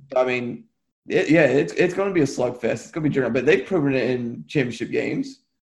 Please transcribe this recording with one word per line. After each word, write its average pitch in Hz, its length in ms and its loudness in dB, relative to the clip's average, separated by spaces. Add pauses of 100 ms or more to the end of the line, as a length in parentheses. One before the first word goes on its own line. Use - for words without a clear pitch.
(140)
So, 127 80 2
I 127 40 0
mean, 123 380 -4 (440)
it, - 220 0
yeah, 156 160 6
it's, 143 280 2
it's 180 200 0
gonna 190 200 -2
be 170 80 2
a 135 40 4
slugfest. 123 380 -4
It's - 280 -4
gonna 160 120 -6
be 147 100 0
general, 127 180 0
but 123 140 0
they've 190 200 4
proven 143 280 0
it 127 160 0
in 123 380 -4
championship 123 440 -2
games - 500 -4 (280)